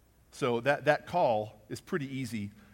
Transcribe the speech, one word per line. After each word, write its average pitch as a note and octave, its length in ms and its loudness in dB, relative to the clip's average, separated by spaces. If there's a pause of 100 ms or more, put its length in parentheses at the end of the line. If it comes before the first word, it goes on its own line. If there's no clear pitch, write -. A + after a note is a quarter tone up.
(300)
So A#2+ 300 0
that, C3+ 240 0
that D3 220 4
call A2+ 640 0
is A#2+ 120 -8
pretty C#3 360 -4
easy G#2+ 360 -4 (220)